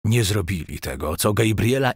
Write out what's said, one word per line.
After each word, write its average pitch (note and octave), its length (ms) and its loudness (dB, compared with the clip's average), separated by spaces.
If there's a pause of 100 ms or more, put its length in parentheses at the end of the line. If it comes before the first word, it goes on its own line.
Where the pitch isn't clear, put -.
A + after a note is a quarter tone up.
Nie A#2 180 4
zrobili F2+ 560 -2
tego, D2 380 -6
co G#2+ 160 2
Gabriela A#2 640 2